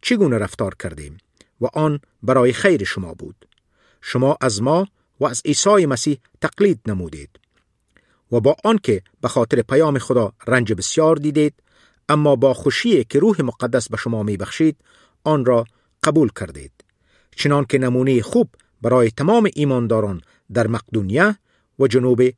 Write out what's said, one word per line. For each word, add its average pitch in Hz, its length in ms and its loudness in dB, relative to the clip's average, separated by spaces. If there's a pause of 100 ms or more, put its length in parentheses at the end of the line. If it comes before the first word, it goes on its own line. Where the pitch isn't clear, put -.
چگونه 180 360 0
رفتار 101 400 -6
کردیم 76 400 -14 (420)
و 120 60 -4
آن 151 340 -2 (220)
برای 127 300 2
خیر 143 320 0
شما 87 300 -8
بود. - 340 -20 (520)
شما 131 400 0
از 110 220 -2
ما 160 240 2 (340)
و 139 60 0
از 120 180 -6
عیسی 185 420 2
مسیح 139 320 -2 (220)
تقلید 190 460 0
نمودید 82 440 -8 (1000)
و 117 80 2
با 135 240 2
آنکه 196 380 0 (180)
به 123 80 -4
خاطر 120 340 0
پیام 143 360 2
خدا 117 340 -2 (140)
رنج 110 260 0
بسیار 156 440 0
دیدید، 151 380 -2 (540)
اما 147 280 4
با 131 180 2
خوشی 147 500 0
که - 140 -2
روح 190 240 2
مقدس 120 460 -4
به 110 80 -6
شما 113 260 -4
می‌بخشید، 104 540 -2 (480)
آن 151 200 0
را 117 200 0 (380)
قبول 151 280 2 (100)
کردید، 71 320 -16 (640)
چنان 143 280 0
که 135 140 0
نمونهٔ 127 420 2
خوب 233 280 0 (340)
برای 117 280 2
تمام 202 440 2
ایمانداران 113 680 -2 (300)
در 117 140 0
مقدونیه 113 720 -2 (400)
و 135 80 2
جنوب 123 360 2 (160)